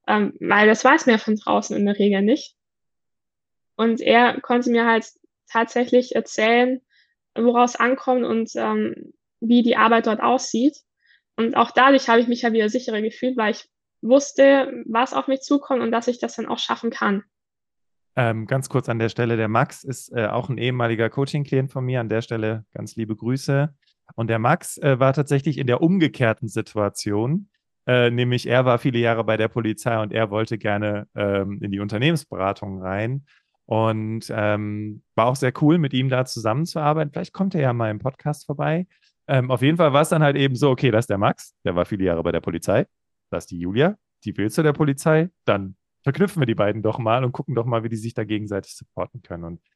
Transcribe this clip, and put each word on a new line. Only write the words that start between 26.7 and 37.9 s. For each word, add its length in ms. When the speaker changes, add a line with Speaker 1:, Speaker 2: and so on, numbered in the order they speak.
Speaker 2:
Äh, 240
nämlich 360
er 180
war 140
viele 200
Jahre 260
bei 120
der 120
Polizei 520
und 120
er 180
wollte 280
gerne, 580
ähm, 460
in 100
die 80
Unternehmensberatung 1000
rein. 440
Und, 640
ähm, 720
war 100
auch 100
sehr 160
cool, 160
mit 160
ihm 140
da 160
zusammenzuarbeiten. 880
Vielleicht 200
kommt 220
er 80
ja 100
mal 180